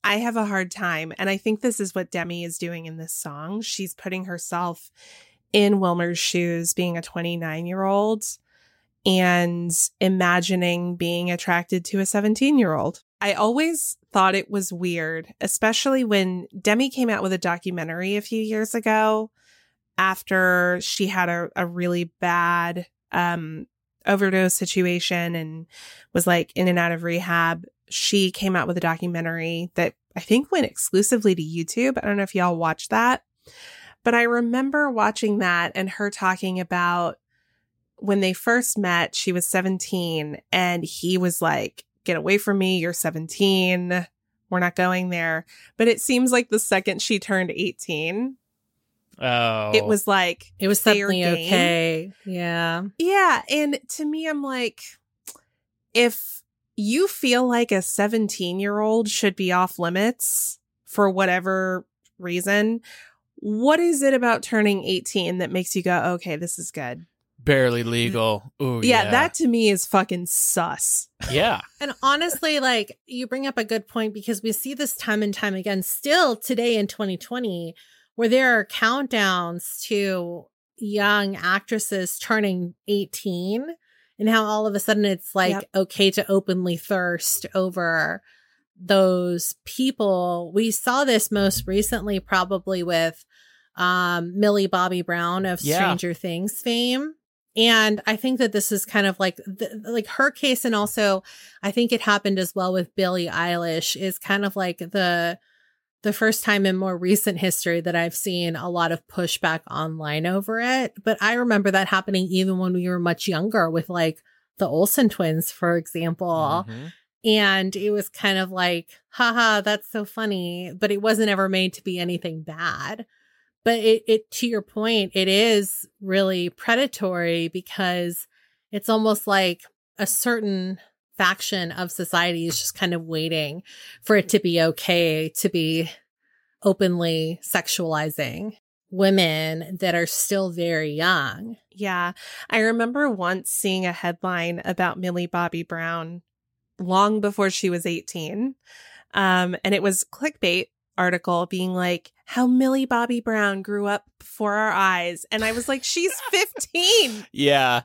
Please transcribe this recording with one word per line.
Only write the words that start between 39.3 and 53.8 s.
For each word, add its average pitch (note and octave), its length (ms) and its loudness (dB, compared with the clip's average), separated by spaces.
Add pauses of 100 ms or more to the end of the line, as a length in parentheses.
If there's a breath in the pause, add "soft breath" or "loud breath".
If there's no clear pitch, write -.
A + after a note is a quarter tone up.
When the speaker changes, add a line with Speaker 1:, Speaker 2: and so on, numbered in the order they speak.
Speaker 1:
was F3 160 -2
seventeen F3 880 -2 (140)
and F3 320 0
he F3 340 -2
was F3+ 240 0
like, D3 440 -2 (180)
"Get F3 140 0
away F3 200 2
from G3+ 220 0
me, F#3 180 2
you're E3+ 160 -2
seventeen, F3+ 1120 0 (460)
we're F3+ 80 0
not F3 160 0
going F#3 340 0
there." E3 360 -4 (320 loud breath)
But A3+ 100 4
it A3+ 140 4
seems B3+ 300 2
like B3 180 2
the G#3+ 100 2
second G3 420 0
she A3 180 0
turned F#3 320 -2
eighteen, F#3 840 -4 (840)
Speaker 2:
Oh. A#2 560 0
Speaker 1:
it A2+ 120 4
was G#3 220 0
like, F#3 520 0
Speaker 3:
It G3 80 0
was G3 140 2
Speaker 1:
fair G#3+ 120 6
Speaker 3:
suddenly G3+ 280 0
Speaker 1:
game. E3+ 260 0
Speaker 3:
okay. E3+ 640 2 (140)
Yeah. E3+ 580 -2 (160)
Speaker 1:
Yeah. F4+ 500 4
And D4 300 0 (100)